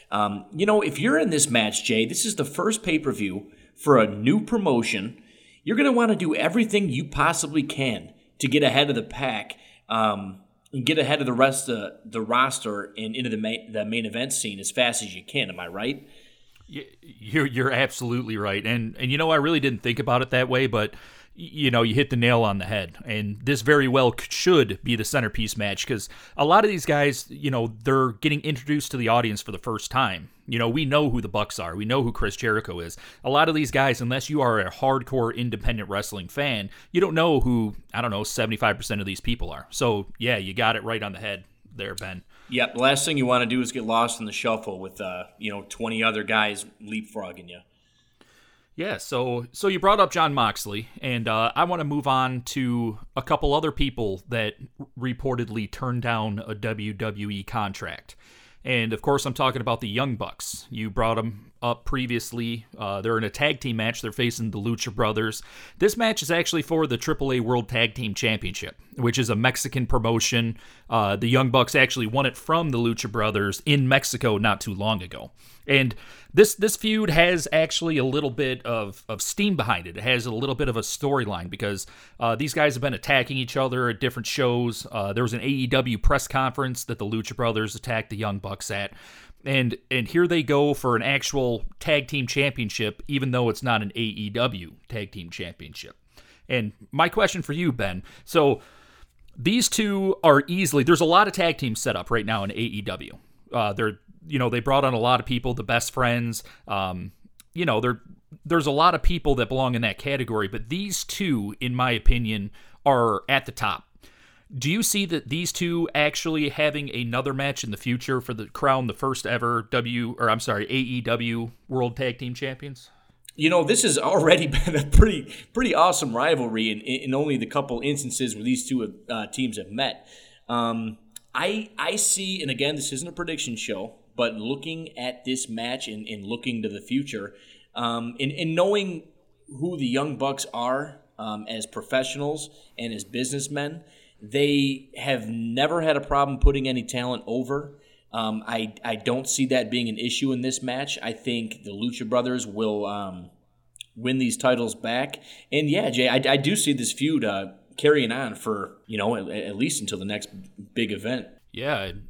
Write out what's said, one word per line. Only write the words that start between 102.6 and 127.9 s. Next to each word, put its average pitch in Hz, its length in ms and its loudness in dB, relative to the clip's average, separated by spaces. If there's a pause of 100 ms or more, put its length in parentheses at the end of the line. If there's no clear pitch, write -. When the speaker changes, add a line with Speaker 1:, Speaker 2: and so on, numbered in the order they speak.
Speaker 2:
W. - 360 -10 (360)
Uh, 107 200 0
they're, 104 260 -2 (280)
you 143 120 -2
know, 123 100 2
they 120 100 0
brought 135 240 4
on 127 120 2
a 110 40 0
lot 123 200 4
of 123 80 -8
people, 123 260 -2
the 113 100 -6
Best 120 300 0
Friends. 120 500 0 (240)
Um, 95 440 -4 (420)
you 170 120 -4
know, 113 140 2
there, 120 220 0 (420)
there's 156 220 2
a 147 60 2
lot 165 240 4
of - 80 -2
people 151 320 4
that 120 140 0
belong 127 260 0
in 117 80 0
that 104 160 -2
category, 113 480 -2
but 110 220 -8
these 190 340 -4
two, 117 560 -2
in 123 160 -4
my 127 160 2
opinion, 110 580 2 (340)
are 117 460 4
at 135 160 2
the 123 60 -10
top. 98 320 -2 (720)
Do 135 180 -2
you 220 120 2
see 202 240 0
that 160 220 -4
these 165 220 -2
two 170 420 -2
actually 151 560 0
having 147 460 -2
another 123 380 -2
match 139 300 -2
in 113 80 -6
the 98 60 -6
future 127 440 -2
for 123 120 -8
the 107 120 -8
crown, 131 420 2
the 123 60 -4
first - 320 -2
ever 117 460 0
W, 120 460 -2
or 117 120 2
I'm 113 100 2
sorry, 104 300 -2
A 127 60 -2
E 123 260 -2
W 117 500 -2 (160)
World 123 300 -2
Tag 127 220 -4
Team 123 140 -8
Champions? 135 560 -10 (460)
Speaker 1:
You 156 140 4
know, 175 140 6
this 220 180 4
has 156 160 4
already 160 500 6
<laughs> - 180 2
been 165 100 2
a 139 100 2
pretty, 190 480 10 (200)
pretty 240 220 2
awesome 160 400 4
rivalry 117 560 2
in, 107 100 -6
in 131 320 -2
only 143 240 2
the 113 100 -4
couple 139 340 -2
instances 135 520 -4